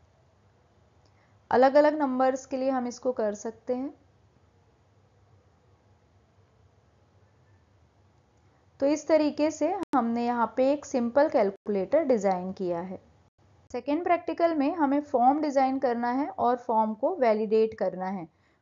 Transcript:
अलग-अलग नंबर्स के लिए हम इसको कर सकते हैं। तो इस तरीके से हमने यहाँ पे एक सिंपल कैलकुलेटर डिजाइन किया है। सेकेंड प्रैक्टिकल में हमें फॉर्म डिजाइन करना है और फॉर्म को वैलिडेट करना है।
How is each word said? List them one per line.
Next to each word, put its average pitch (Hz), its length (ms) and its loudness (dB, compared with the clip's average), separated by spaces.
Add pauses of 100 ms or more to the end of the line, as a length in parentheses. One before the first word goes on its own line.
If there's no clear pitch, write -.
(1500)
अलग-अलग 294 480 4
नंबर्स 262 460 0
के 269 120 -8
लिए 262 120 -2
हम 254 180 -2
इसको 240 240 -4
कर 214 220 -4
सकते 226 420 -8
हैं। 262 180 -8 (4000)
तो 277 80 2
इस 294 200 0
तरीके 302 440 2
से 311 240 -2 (200)
हमने 233 300 0
यहाँ 240 320 -2
पे 262 140 4
एक 285 140 -4
सिंपल 254 440 0
कैलकुलेटर 202 720 0
डिजाइन 190 480 0
किया 175 280 -4
है। 185 220 -10 (720)
सेकेंड 285 320 -4
प्रैक्टिकल 339 520 0
में 302 200 0
हमें 285 260 0
फॉर्म 269 400 2
डिजाइन 269 380 0
करना 240 320 -2
है 277 180 -2
और 240 260 -2
फॉर्म 220 380 -2
को 285 220 -2
वैलिडेट 220 580 2
करना 185 320 -4
है। 185 220 -8 (340)